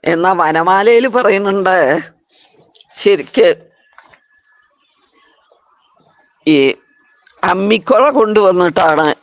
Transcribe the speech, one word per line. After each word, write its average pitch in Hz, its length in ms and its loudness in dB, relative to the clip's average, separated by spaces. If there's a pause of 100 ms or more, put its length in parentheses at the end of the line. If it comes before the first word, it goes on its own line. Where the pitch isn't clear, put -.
എന്നാ 175 280 0
വനമാലയിൽ 190 760 0
പറയുന്നുണ്ട്, 196 920 -2 (920)
ശരിക്ക് 180 600 0 (3000)
ഈ 139 280 2 (680)
അമ്മിക്കുഴ 214 680 0
കൊണ്ടുവന്നിട്ടാണ് 180 1120 0